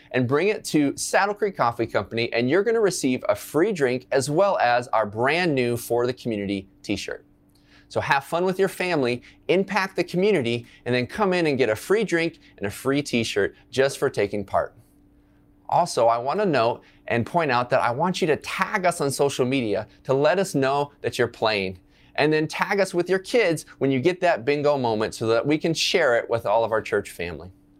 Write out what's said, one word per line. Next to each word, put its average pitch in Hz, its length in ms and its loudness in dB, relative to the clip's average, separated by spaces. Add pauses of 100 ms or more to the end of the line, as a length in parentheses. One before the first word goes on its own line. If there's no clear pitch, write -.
(100)
and 123 180 0
bring 151 200 2
it 214 160 -2
to 147 320 2
Saddle 202 380 0
Creek 202 220 -4
Coffee 117 300 0
Company, 113 480 -2
and 123 160 0
you're 190 140 4
gonna 226 160 0
receive 139 500 0
a 104 40 2
free 175 380 0
drink 127 400 0
as 131 160 2
well 180 300 2
as 120 300 2
our 107 180 2
brand 139 480 0
new 120 220 0
For 120 300 0
the 127 60 -2
Community 101 560 -4 (140)
t-shirt. - 420 -6 (640)
So - 140 -4
have 139 220 0
fun 170 200 -2
with 185 140 -2
your 196 100 2
family, 147 540 -2 (260)
impact 190 480 0
the 180 80 0
community, 156 640 0 (180)
and 120 100 -2
then 123 120 0
come 196 260 -2
in 175 140 0
and 143 100 0
get 120 140 2
a 107 60 0
free 214 280 0
drink 165 360 -2 (180)
and 98 80 -6
a 104 40 -6
free 135 300 -2
t-shirt 113 560 -2 (140)
just 135 260 0
for 139 140 0
taking 104 340 -4
part. - 300 -2 (920)
Also, 139 400 2
I 117 100 2
wanna 151 280 -2
note 123 360 2 (240)
and 117 200 0
point 165 240 0
out 123 200 0
that 127 100 2
I 110 100 2
want 165 300 -2
you - 80 0
to 143 80 2
tag 196 500 -4
us 175 140 0
on 139 100 0
social 139 340 0
media 117 420 -2 (180)
to 131 100 0
let 151 240 2
us 190 160 -2
know 139 460 0
that - 180 -4
you're 120 100 2
playing. 98 500 -2 (360)
And 151 180 2
then 156 140 2
tag 196 340 -2
us 190 140 0
with 175 140 0
your 185 100 2
kids 190 480 0 (120)
when 135 120 2
you 135 80 2
get 175 220 0
that 160 240 0
bingo 147 340 2
moment 110 360 0
so 117 140 -6
that 113 160 2
we 156 140 2
can 165 160 -2
share 143 420 2
it 110 120 -2
with 113 180 -2
all 113 180 2
of 110 60 -2
our 110 120 0
church - 280 -2
family. 85 400 -10 (300)